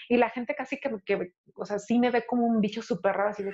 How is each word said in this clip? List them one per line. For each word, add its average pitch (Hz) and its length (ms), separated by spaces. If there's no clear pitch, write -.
Y 240 80
la 233 140
gente - 260
casi 262 240
que, 277 100
que, 185 280
o - 100
sea, 202 140
sí 226 200
me 247 120
ve 233 160
como 240 200
un 226 140
bicho 214 220
súper 202 340
raro, 202 140
así 208 140
de, 196 100